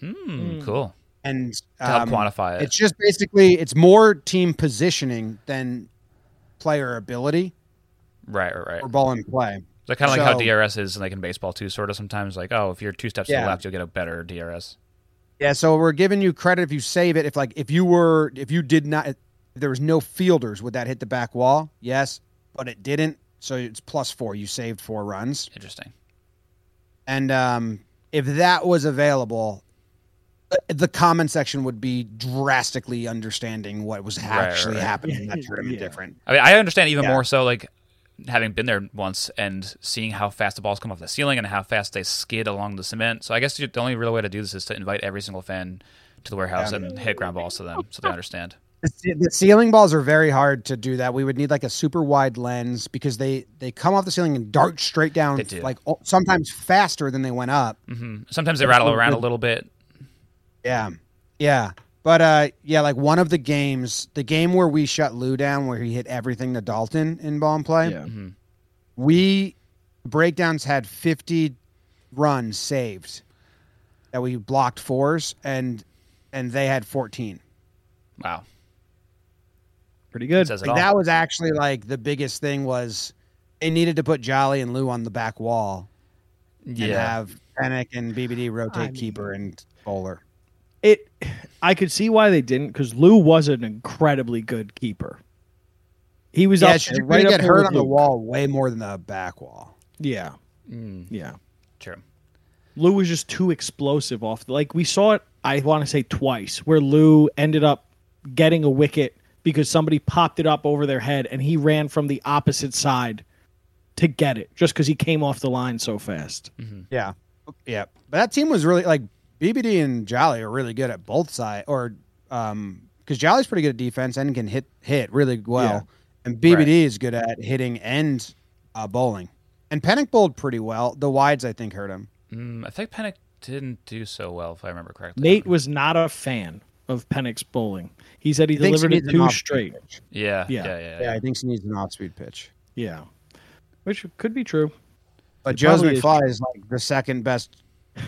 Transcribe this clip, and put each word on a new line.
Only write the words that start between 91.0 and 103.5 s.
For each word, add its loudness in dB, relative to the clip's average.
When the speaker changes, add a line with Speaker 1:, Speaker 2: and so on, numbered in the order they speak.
Speaker 2:
I 4
could 0
see 0
why 6
they 6
didn't, -2
'cause -4
Lou 10
was 8
an 0
incredibly 0
good -8
keeper. -8
He 4
was 6
Speaker 3:
Yeah, 8
Speaker 2:
up 10
Speaker 3:
it's 0
just -4
Speaker 2:
right 4
Speaker 3:
gonna -
Speaker 2:
up 6
Speaker 3:
get 4
Speaker 2:
there 2
Speaker 3:
hurt 8
Speaker 2:
with 4
Speaker 3:
on -2
the 4
Speaker 2:
Luke. 0
Speaker 3:
wall 4
way -2
more 0
than -8
the -8
back -10
wall. -20
Speaker 2:
Yeah. -6
Speaker 1:
Mm. -14
Speaker 2:
Yeah. -10
Speaker 1:
True. -18
Speaker 2:
Lou 6
was 2
just -4
too 0